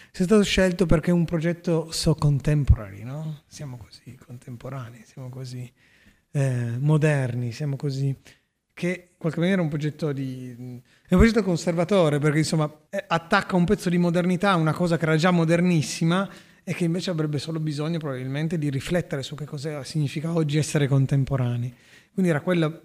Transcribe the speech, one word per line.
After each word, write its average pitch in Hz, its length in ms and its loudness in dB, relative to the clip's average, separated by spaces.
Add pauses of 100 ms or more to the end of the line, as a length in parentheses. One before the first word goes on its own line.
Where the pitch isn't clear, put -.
(100)
sia - 140 -2
stato 208 180 6
scelto 185 420 2
perché 170 260 4
è 175 40 4
un 175 100 4
progetto 165 680 -2
so - 240 2
contemporary, 131 880 2
no? 151 420 -10
Siamo 131 320 -14
così 117 380 -20
contemporanei, 123 920 -14
siamo 127 220 -16
così, 123 440 -12 (600)
eh, 123 480 0
moderni, 139 720 2
siamo 139 240 -6
così, 135 380 -4 (600)
che 175 140 -4 (240)
in - 40 -20
qualche 160 220 -4
maniera 185 220 2
è 175 40 0
un 151 60 -2
progetto 151 420 -4
di, 131 380 -8 (580)
è - 60 4
un 185 40 6
progetto 220 260 6
conservatore, 170 760 2
perché 147 200 2
insomma, 156 320 0 (200)
eh, 202 160 -6
attacca 190 480 0
un 175 100 4
pezzo 185 240 0
di 175 80 2
modernità, 180 600 2
una 156 180 2
cosa 170 240 0
che - 60 0
era 160 120 4
già 170 140 4
modernissima 170 1000 2 (380)
e 185 60 -6
che 180 120 -2
invece 175 260 -2
avrebbe 156 280 -2
solo 160 220 -6
bisogno 156 380 -4
probabilmente 143 580 -4
di 147 140 0
riflettere 147 520 -4
su 127 120 -10
che 143 100 -10
cosa 147 400 -10
significa 151 480 -4
oggi 156 240 0
essere 143 320 0
contemporanei. 127 800 0 (400)
Quindi 185 200 0
era 147 100 0
quella 165 440 0